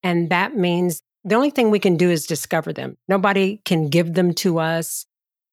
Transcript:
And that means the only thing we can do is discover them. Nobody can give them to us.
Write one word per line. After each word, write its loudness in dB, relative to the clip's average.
And 0
that 0
means 0
the 0
only 2
thing 2
we 2
can 2
do 4
is 0
discover -4
them. -12
Nobody 0
can 0
give 2
them 2
to 0
us. -4